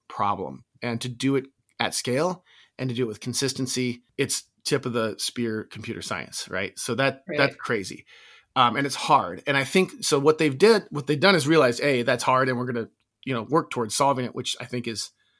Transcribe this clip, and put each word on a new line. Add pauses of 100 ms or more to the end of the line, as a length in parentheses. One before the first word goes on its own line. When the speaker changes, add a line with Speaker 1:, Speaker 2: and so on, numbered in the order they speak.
Speaker 1:
problem. (180)
And
to
do
it (300)
at
scale (320)
and
to
do
it
with
consistency, (140)
it's (180)
tip
of
the
spear
computer
science,
right?
So
that,
Speaker 2:
Right.
Speaker 1:
that's
crazy. (500)
Um,
and
it's
hard.
And
I
think,
so
what
they've
did,
what
they've
done
is
realized,
"Hey,
that's
hard,
and
we're
gonna, (340)
you
know,
work
towards
solving
it,"
which
I
think
is (280)